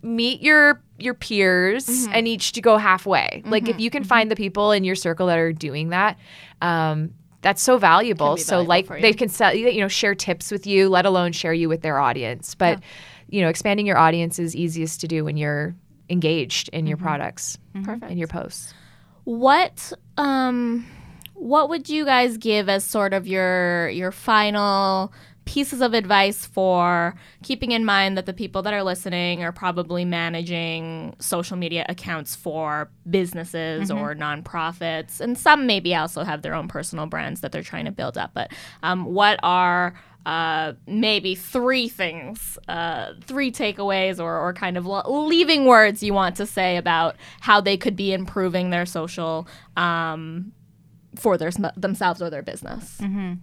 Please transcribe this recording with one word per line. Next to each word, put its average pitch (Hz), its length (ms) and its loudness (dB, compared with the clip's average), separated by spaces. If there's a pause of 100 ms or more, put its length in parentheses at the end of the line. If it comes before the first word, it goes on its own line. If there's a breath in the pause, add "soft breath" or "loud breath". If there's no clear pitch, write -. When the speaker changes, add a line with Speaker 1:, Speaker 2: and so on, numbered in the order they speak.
Speaker 1:
meet 233 380 -2
your, 294 400 6 (180)
your 247 140 -4
peers 196 720 2
Speaker 2:
Mm-hmm. 240 280 -2
Speaker 1:
and 226 120 4
each 226 260 -2
to 226 80 -6
go 220 160 8
halfway. 190 680 2
Like, 214 180 0
if 233 60 -2
Speaker 2:
Mm-hmm. 214 100 -2
Speaker 1:
you 226 100 0
can 285 140 -4
Speaker 2:
Mm-hmm. 190 60 -10
Speaker 1:
find 220 220 4
the 214 40 0
people 208 360 0
in 202 120 4
your 185 120 0
circle 180 320 0
that 170 120 4
are 165 140 2
doing 156 360 -6
that, 190 280 0 (440 loud breath)
um, 160 500 0 (300)
that's 196 200 2
so 254 160 6
valuable. 175 580 6
Speaker 2:
Can - 0 -
be 175 60 -4
Speaker 1:
So, - 160 0
Speaker 2:
valuable 175 120 2
Speaker 1:
like, 180 180 4
Speaker 2:
for 160 140 -12
Speaker 1:
they 220 80 6
Speaker 2:
you. 214 120 4
Speaker 1:
can 226 80 0
sell, 202 260 4
you 220 260 2
know, 196 60 2
share 202 280 0
tips 180 360 -4
with 202 160 -6
you, 196 220 6
let 180 160 6
alone 180 260 2
share 165 220 -2
you 165 160 0
with 160 120 -2
their 156 180 0
audience. 123 560 -2
But, 175 240 2
Speaker 3:
Yeah. - 60 -20 (520 loud breath)
Speaker 1:
you 196 40 2
know, 165 80 4
expanding 202 380 0
your 196 100 4
audience 165 400 4
is 170 180 -4
easiest 160 460 -4
to 160 60 -8
do 156 180 -2
when 151 120 -4
you're 147 360 -2 (360)
engaged 160 600 0
in 160 180 -4
your 151 100 -2
Speaker 3:
Mm-hmm. 180 80 -8
Speaker 1:
products, - 520 -6 (160)
Speaker 3:
Mm-hmm. 196 120 -8
Speaker 2:
Perfect. 220 260 -10
Speaker 1:
in 175 60 -6
your 165 100 -4
posts. - 460 -12 (500 soft breath)
Speaker 2:
What, 262 720 2 (240)
um, 247 680 0 (480 loud breath)
what 294 360 2
would 320 200 -6
you 302 160 -2
guys 247 320 4
give 214 320 0
as 196 140 2
sort 196 300 0
of 190 140 -2
your, 180 600 2
your 180 220 -4
final 202 1000 2 (340 soft breath)
pieces 277 360 -2
of 240 120 2
advice 202 520 2
for 180 680 2 (280 loud breath)
keeping 262 280 -6
in 226 120 0
mind 196 340 2
that 185 100 -4
the 190 60 -6
people 190 280 -6
that 208 120 -2
are 202 100 -2
listening 175 600 -4
are 170 80 -4
probably 175 540 -4
managing 165 1120 -4
social 180 380 -4
media 170 320 -4
accounts 170 460 -8
for 151 540 -6 (200)
businesses 170 800 -4
Speaker 3:
Mm-hmm. 143 140 -4
Speaker 2:
or 147 120 -6
nonprofits, 160 1040 -8
and 240 180 -4
some 294 280 4
maybe 180 300 2
also 160 280 -4
have 151 180 -6
their 156 120 -8
own 160 140 -6
personal 156 400 -8
brands 156 340 -8
that 143 100 -8
they're 160 120 -8
trying - 220 -10
to 147 60 -8
build - 260 -8
up. - 160 -8
But, - 180 -6 (320 loud breath)
um, 180 220 -2
what 202 380 4
are, 180 500 2 (340 soft breath)
uh, 160 460 -2 (120)
maybe 208 480 0
three 247 560 -2
things, 170 800 -8
uh, 165 460 -6 (120)
three 262 260 -4
takeaways 196 680 -2
or, 165 180 -4
or 175 160 -2
kind 180 240 -4
of 175 80 -4
lo-, 226 400 -2
leaving 311 400 4
words 220 380 8
you 202 100 -2
want 185 220 0
to 202 100 -6
say 185 320 -2
about 165 380 0 (240 loud breath)
how 208 200 6
they 196 160 2
could 190 200 -2
be 196 180 -2
improving 180 560 -2
their 175 160 0
social, 165 600 -6 (280 loud breath)
um, 165 760 -4 (640)
for 196 240 0
their 165 100 -4
sm-, 185 160 -4 (100)
themselves 185 460 -2
or 170 80 -6
their 151 140 -10
business? - 580 -14
Speaker 3:
Mm-hmm. 196 420 -6